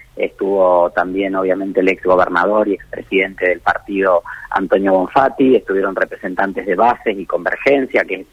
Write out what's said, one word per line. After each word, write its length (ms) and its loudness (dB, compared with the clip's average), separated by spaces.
estuvo 760 2
también, 460 -2
obviamente, 440 -2
el 80 2
ex 160 -2
gobernador 640 2
y 60 2
expresidente 720 -4
del 120 0
partido, 600 0
Antonio 420 0
Bonfatti, 640 2
estuvieron 400 -2
representantes 680 -6
de 120 -2
Bases 400 0
y 100 -10
Convergencia, 800 0
que 120 -8
es 160 -12